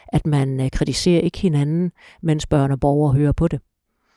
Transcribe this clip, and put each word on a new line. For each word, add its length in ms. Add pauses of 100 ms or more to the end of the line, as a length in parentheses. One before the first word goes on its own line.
at 180
man, 340
øh, 100
kritiserer 500
ikke 180
hinanden, 540 (300)
mens 240
børn 260
og 80
borgere 340
hører 180
på 160
det. 120 (560)